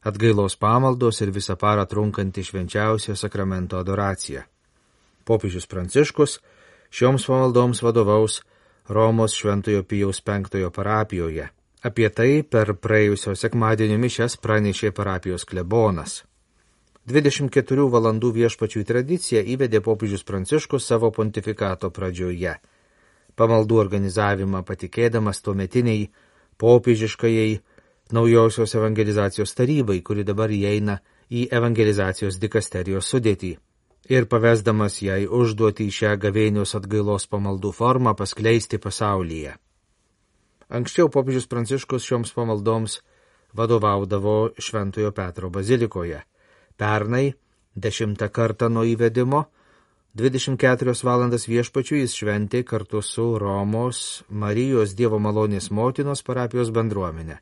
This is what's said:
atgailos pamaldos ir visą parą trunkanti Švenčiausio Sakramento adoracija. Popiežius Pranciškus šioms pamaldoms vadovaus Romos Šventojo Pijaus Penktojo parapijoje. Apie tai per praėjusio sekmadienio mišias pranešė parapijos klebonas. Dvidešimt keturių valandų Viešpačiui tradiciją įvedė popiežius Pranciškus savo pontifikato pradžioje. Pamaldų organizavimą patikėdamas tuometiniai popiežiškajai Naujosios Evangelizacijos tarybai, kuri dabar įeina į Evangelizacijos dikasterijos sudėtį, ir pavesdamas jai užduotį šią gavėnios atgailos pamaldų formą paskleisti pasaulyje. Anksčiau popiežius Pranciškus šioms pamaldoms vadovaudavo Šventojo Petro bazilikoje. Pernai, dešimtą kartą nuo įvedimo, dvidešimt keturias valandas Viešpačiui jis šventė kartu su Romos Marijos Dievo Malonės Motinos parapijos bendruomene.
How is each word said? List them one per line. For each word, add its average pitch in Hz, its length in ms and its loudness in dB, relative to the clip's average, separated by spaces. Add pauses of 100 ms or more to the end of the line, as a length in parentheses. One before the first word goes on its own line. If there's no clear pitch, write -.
atgailos 104 560 2
pamaldos 123 640 2
ir 101 100 0
visą 95 240 -6
parą 104 300 2
trunkanti 101 580 -2
Švenčiausio 104 720 -2
Sakramento 95 640 -4
adoracija. 95 680 -4 (800)
Popiežius 98 420 -2
Pranciškus 135 720 0 (500)
šioms 127 360 2
pamaldoms 123 560 2
vadovaus 110 600 2 (480)
Romos 110 440 2
Šventojo 101 500 0
Pijaus 101 380 -2
Penktojo 98 500 -4
parapijoje. 90 760 -4 (340)
Apie 110 260 0
tai 139 340 2
per 107 300 0
praėjusio 104 600 2
sekmadienio 110 640 0
mišias 120 400 -2
pranešė 107 540 0
parapijos 92 540 -6
klebonas. 92 800 -2 (840)
Dvidešimt 139 460 2
keturių 135 400 2
valandų 113 420 2
Viešpačiui 113 480 0
tradiciją 123 600 0 (100)
įvedė 120 280 2
popiežius 104 460 -2
Pranciškus 120 600 -2
savo 113 240 2
pontifikato 104 760 -4
pradžioje. 90 680 -6 (840)
Pamaldų 113 460 4
organizavimą 98 840 -2
patikėdamas 110 800 -2
tuometiniai 104 640 0 (500)
popiežiškajai 110 1000 4 (520)
Naujosios 113 640 4
Evangelizacijos 107 760 0
tarybai, 123 480 0
kuri 104 220 -4
dabar 104 280 -2
įeina 104 460 0 (340)
į 120 200 -2
Evangelizacijos 104 880 0
dikasterijos 95 720 -4
sudėtį, 104 420 0 (560)
ir 127 220 4
pavesdamas 110 720 2
jai 98 240 0
užduotį 110 640 2
šią 104 220 0 (100)
gavėnios 104 520 0
atgailos 101 520 -2
pamaldų 101 480 -4
formą 120 400 2
paskleisti 107 640 0
pasaulyje. 87 800 -4 (1120)
Anksčiau 127 440 0
popiežius 131 360 0
Pranciškus 123 560 -4
šioms 120 320 -4
pamaldoms 110 680 -2 (540)
vadovaudavo 104 1040 0
Šventojo 104 560 -4
Petro 92 340 -8
bazilikoje. 95 760 -2 (540)
Pernai, 107 560 0 (420)
dešimtą 104 540 -4
kartą 113 400 0
nuo 113 140 2
įvedimo, 117 600 2 (680)
dvidešimt 127 460 0
keturias 127 480 2
valandas 123 400 2
Viešpačiui 127 560 0
jis 120 160 -4
šventė 104 480 -2
kartu 107 340 -4
su 113 240 -4 (140)
Romos 104 880 -4
Marijos 107 680 0
Dievo 110 220 2
Malonės 104 520 0
Motinos 131 520 -2
parapijos 123 500 -2
bendruomene. 90 680 -4